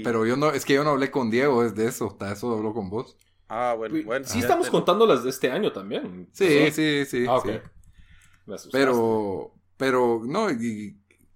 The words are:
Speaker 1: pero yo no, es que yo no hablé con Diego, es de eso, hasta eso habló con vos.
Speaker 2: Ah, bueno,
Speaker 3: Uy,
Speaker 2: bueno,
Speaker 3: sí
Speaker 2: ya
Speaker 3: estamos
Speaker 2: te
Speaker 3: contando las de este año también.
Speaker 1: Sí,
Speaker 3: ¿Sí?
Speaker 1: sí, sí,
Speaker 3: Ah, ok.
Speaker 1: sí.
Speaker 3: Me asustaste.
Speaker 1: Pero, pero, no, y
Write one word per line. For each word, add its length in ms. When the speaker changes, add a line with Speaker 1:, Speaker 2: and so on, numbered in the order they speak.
Speaker 1:
pero 240
yo 100
no, 140
es 140
que 100
yo 80
no 80
hablé 220
con 180
Diego, 320
es 140
de 100
eso, 220
hasta 240
eso 180
habló 240
con 160
vos. 260
Speaker 2:
Ah, 300
bueno, 180
Speaker 3:
Uy, 80
Speaker 2:
bueno, 240
Speaker 3:
sí 120
Speaker 2:
ya 20
Speaker 3:
estamos 260
Speaker 2:
te 60
Speaker 3:
contando 340
las 160
de 80
este 200
año 200
también. 640
Speaker 1:
Sí, 160
Speaker 3:
¿Sí? 240
Speaker 1:
sí, 320
sí, 240
Speaker 3:
Ah, 80
ok. 100
Speaker 1:
sí. 60
Speaker 3:
Me 100
asustaste. 280
Speaker 1:
Pero, 680
pero, 480
no, 260
y 480